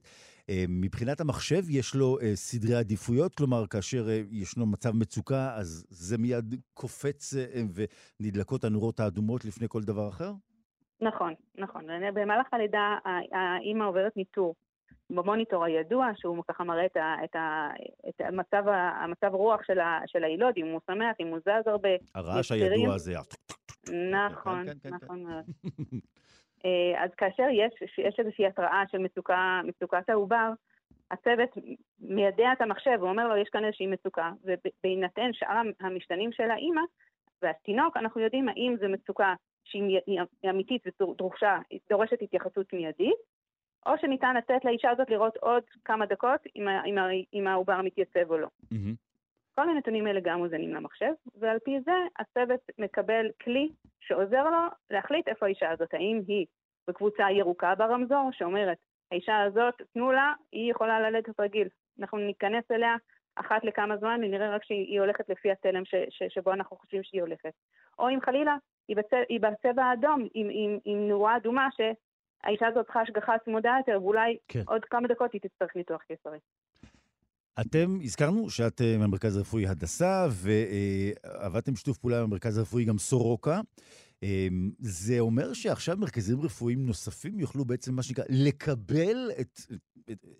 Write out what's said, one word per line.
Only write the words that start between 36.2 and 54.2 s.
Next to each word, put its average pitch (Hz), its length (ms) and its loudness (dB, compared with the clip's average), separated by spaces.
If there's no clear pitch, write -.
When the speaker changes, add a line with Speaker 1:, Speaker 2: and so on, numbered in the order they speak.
Speaker 2:
של 226 200 0
האמא 311 300 0
והתינוק, 202 560 0
אנחנו 226 240 -2
יודעים 247 280 2
האם 240 320 -2
זו 202 80 0
מצוקה 196 440 0
שהיא 202 200 -6
מי-, 190 160 2
היא 190 80 0
אמיתית 196 340 -2
ודרושה, 185 580 0
דורשת 220 320 2
התייחסות 185 520 -4
מיידית, 185 640 -2
או - 60 2
שניתן 262 340 2
לתת 254 300 2
לאישה 240 240 2
הזאת 247 200 2
לראות 220 280 2
עוד 240 260 2
כמה 220 200 0
דקות 240 340 2
אם 208 120 -4
ה-, 196 180 -2
אם 202 120 0
ה-, 185 120 2
אם 196 140 -2
העובר 190 340 2
מתייצב 180 500 0
או 165 60 2
לא. 156 100 -2
Speaker 1:
מהמם. 107 240 -4
Speaker 2:
כל 330 140 2
הנתונים 226 380 0
האלה 196 160 0
גם 170 140 0
מוזנים 165 360 -2
למחשב, 160 380 -4
ועל 220 200 0
פי 269 260 -2
זה 311 60 2
הצוות 247 400 0
מקבל 214 500 0
כלי 269 260 2
שעוזר 196 440 2